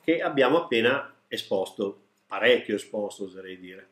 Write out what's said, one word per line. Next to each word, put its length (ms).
che 180
abbiamo 400
appena 500
esposto, 760
parecchio 480
esposto 480
oserei 340
dire. 340